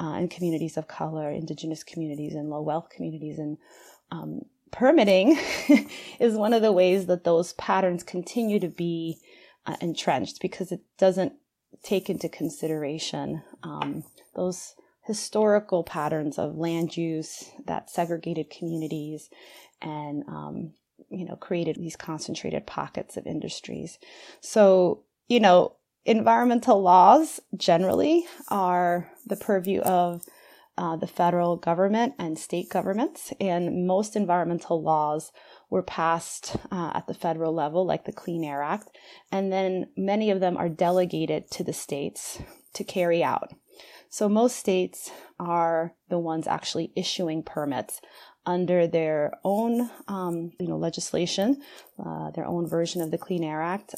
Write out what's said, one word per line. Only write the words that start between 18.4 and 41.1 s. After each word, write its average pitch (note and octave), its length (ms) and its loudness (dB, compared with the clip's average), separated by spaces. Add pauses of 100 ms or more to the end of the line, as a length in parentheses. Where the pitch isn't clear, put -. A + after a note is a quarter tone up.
communities D#3 800 -8 (500)
and, D3 460 -8
um, D#3 460 -12 (380)
you F3+ 140 -10
know, - 120 -12
created E3+ 400 -4
these E3 180 -10
concentrated - 720 -8
pockets - 500 -10
of - 100 -10
industries. - 720 -10 (420)
So, F#3+ 640 6 (240)
you A#3+ 100 6
know, F3+ 380 6 (280)
environmental A#3 800 4
laws F#3 580 10 (160)
generally F#3+ 680 4 (220)
are F3+ 640 0 (120)
the G3 120 -4
purview F#3+ 440 0
of, F3 440 2 (540)
uh, E3 180 -2
the D#3+ 100 -6
federal F3 500 2
government G3+ 600 2
and D#3+ 200 -6
state - 300 -6
governments, G3 720 -4
and F3+ 460 0
most G3 300 0
environmental E3+ 640 0
laws D#3 500 0 (380)
were F#3 120 0
passed, - 760 -4 (140)
uh, F3 240 -4
at - 120 -6
the - 80 -8
federal D#3+ 400 -2
level, D#3+ 320 0
like D#3 180 -2
the - 80 -10
Clean E3+ 320 -6
Air C#3+ 180 -4
Act, F3+ 280 -4 (420)
and D4 200 -2
then F#3+ 440 0
many G#3 340 0
of F#3+ 100 2
them F3+ 160 2
are F3 120 0
delegated E3+ 840 0